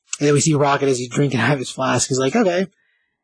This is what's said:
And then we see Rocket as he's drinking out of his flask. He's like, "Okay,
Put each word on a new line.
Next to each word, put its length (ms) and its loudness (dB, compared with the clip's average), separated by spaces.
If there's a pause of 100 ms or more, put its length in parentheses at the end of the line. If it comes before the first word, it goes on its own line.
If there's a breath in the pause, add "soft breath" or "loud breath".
(200)
And 80 2
then 60 4
we 60 4
see 140 2
Rocket 340 2
as 100 0
he's 120 -8
drinking 300 0
out 140 2
of 40 -4
his 120 -8
flask. 380 -2
He's 100 -2
like, 180 0
"Okay, 320 2 (560)